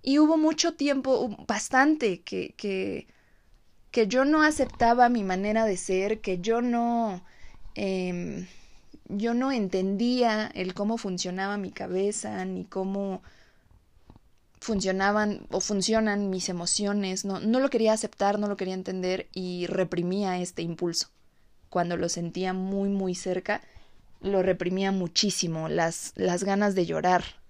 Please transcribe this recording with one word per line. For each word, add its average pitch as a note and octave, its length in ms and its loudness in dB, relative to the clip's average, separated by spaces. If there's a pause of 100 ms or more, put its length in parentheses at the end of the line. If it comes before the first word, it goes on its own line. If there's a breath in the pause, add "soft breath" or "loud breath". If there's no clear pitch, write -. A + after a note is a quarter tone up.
Y C#4 180 4
hubo D#4 180 6
mucho D#4+ 360 2
tiempo, C4+ 460 0
u-, A3 260 -4
bastante, B3+ 760 2
que, - 360 -8
que, F#3+ 500 -6 (840 soft breath)
que A3+ 160 4
yo B3+ 180 4
no D4+ 180 6
aceptaba B3 680 4
mi A#3 140 2
manera G3+ 420 0
de G3 120 0
ser, G3 440 -2
que F#3 180 -2
yo A3+ 220 0
no, A#3 640 0 (520 soft breath)
em, F#3 720 -4 (640 soft breath)
yo G#3+ 240 -2
no C4 180 0
entendía G#3+ 1040 0
el F#3 180 -4
cómo G#3 240 -2
funcionaba F#3+ 600 -4
mi G3 140 -6
cabeza, G3 760 -4
ni F#3 200 -6
cómo G3 560 -4 (1400 soft breath)
funcionaban G#3 920 0
o - 80 0
funcionan G#3 720 0
mis F#3 200 -4
emociones. F#3+ 760 -2
No, G3 140 -4
no A3+ 200 2
lo C4+ 100 2
quería A3 240 4
aceptar, G#3 460 0
no G#3 80 -2
lo G3+ 100 -2
quería F#3 180 -4
entender F#3 580 -4
y F3+ 340 -4
reprimía F#3 720 0
este F3 220 -6
impulso. E3 480 -4 (640)
Cuando F3 240 0
lo E3+ 140 -2
sentía F3+ 420 -4
muy, G3 380 -2
muy F#3+ 260 0
cerca, F#3 460 -4 (580 soft breath)
lo F#3+ 240 2
reprimía F#3 480 0
muchísimo, E3+ 800 -2
las, E3+ 460 -2
las F3+ 280 0
ganas G3 320 2
de F3 100 2
llorar. F3 380 2 (260)